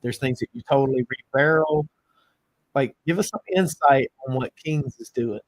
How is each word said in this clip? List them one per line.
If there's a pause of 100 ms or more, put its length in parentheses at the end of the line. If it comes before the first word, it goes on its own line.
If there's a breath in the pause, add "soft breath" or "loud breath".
There's
things
that
you
totally (300)
rebarrel. (880)
Like, (100)
give
us
some (140)
insight (160)
on
what
Kings
is
doing.